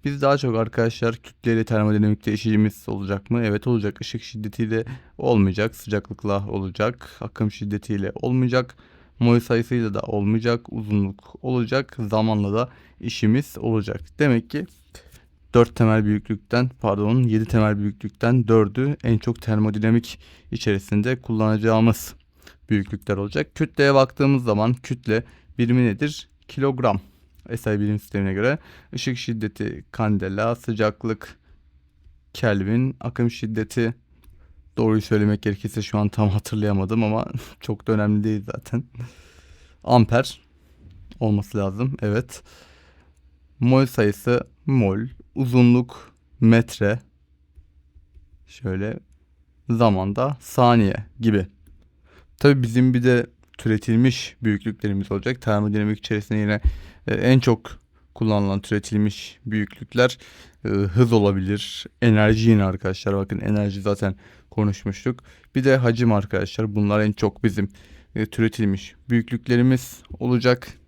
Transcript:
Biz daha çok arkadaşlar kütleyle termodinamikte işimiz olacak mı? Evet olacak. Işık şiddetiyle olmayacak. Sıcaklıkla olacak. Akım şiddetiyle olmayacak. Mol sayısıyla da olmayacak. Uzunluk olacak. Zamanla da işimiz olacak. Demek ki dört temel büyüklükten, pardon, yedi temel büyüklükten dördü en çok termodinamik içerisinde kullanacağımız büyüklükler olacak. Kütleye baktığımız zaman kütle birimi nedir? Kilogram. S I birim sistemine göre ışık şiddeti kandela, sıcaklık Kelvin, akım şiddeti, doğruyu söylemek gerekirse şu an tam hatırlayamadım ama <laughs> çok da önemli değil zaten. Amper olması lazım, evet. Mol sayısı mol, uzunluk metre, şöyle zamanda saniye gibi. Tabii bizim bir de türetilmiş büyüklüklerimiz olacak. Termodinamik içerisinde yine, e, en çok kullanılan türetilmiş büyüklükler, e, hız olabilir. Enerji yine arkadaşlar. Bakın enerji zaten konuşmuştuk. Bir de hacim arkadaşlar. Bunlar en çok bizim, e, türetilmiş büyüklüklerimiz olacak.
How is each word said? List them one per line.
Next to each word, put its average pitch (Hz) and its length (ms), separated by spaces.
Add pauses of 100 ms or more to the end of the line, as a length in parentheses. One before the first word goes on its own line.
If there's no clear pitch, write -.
Biz 143 180
daha 139 160
çok 127 180
arkadaşlar 117 600
kütleyle 113 480
termodinamikte 107 680
işimiz 107 560
olacak 98 420
mı? 120 140
Evet 104 220
olacak. 104 340
Işık - 220
şiddetiyle 110 640 (340)
olmayacak. 104 580
Sıcaklıkla 101 720
olacak. 104 640 (100)
Akım 110 300
şiddetiyle 101 640
olmayacak. 127 600 (440)
Mol 117 200
sayısıyla 117 540
da - 60
olmayacak. 113 720
Uzunluk 104 680
olacak. 127 560
Zamanla 107 540
da 120 160 (320)
işimiz 117 580
olacak. 110 420 (180)
Demek 127 320
ki 156 160 (880)
dört 117 220
temel 110 280
büyüklükten, 110 680 (100)
pardon, 104 420
yedi 110 220
temel 107 340
büyüklükten 110 680
dördü 113 560
en 117 140
çok - 240
termodinamik 107 760 (320)
içerisinde 110 720
kullanacağımız 110 920 (560)
büyüklükler 101 460
olacak. 101 380
Kütleye 143 400
baktığımız 135 500
zaman 110 300
kütle 117 500 (340)
birimi 123 280
nedir? 143 420 (200)
Kilogram. 127 520 (560)
S 110 180
I 104 60
birim 104 180
sistemine 98 340
göre 120 260 (360)
ışık 123 240
şiddeti 107 720
kandela, 104 680
sıcaklık 110 840 (960)
Kelvin, 113 680
akım 120 300
şiddeti, 113 640 (840)
doğruyu 110 260
söylemek 104 400
gerekirse 104 400
şu - 160
an 104 100
tam 107 200
hatırlayamadım 104 760
ama 107 220 (180)
<laughs> - 160
çok - 260
da 113 60
önemli 104 320
değil 107 220
zaten. - 380 (1000)
Amper 120 560 (800)
olması 104 380
lazım, 104 440
evet. 107 400 (1160)
Mol 131 260
sayısı 120 600 (200)
mol, 107 320 (360)
uzunluk 123 800 (280)
metre, 113 580 (1500)
şöyle 98 520 (720)
zamanda 113 680
saniye 117 560 (240)
gibi. 104 260 (920)
Tabii 139 240
bizim 123 320
bir 123 80
de 123 240 (320)
türetilmiş 117 840
büyüklüklerimiz 101 680
olacak. 123 300
Termodinamik 104 560
içerisinde 107 400
yine, 104 220 (460)
e, - 80
en 123 260
çok - 400 (340)
kullanılan 101 460
türetilmiş 104 840
büyüklükler, 110 720 (460)
e, 113 40
hız 101 440
olabilir. 101 760 (160)
Enerji 110 480
yine 104 140
arkadaşlar. 95 520
Bakın 98 240
enerji 101 420
zaten 98 340 (340)
konuşmuştuk. 107 720 (340)
Bir 135 100
de 131 120
hacim 120 360
arkadaşlar. 101 600
Bunlar 104 260
en 107 120
çok - 320
bizim, 101 240 (460)
e, 110 120
türetilmiş 107 680 (160)
büyüklüklerimiz 123 920 (160)
olacak. 123 500 (200)